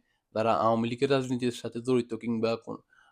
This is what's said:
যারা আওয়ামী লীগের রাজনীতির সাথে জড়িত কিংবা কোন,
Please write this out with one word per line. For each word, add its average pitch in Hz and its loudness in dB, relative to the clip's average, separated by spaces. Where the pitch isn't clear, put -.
যারা 110 2
আওয়ামী 113 2
লীগের 131 0
রাজনীতির 127 0
সাথে 117 -8
জড়িত 120 0
কিংবা 113 -2
কোন, 110 -10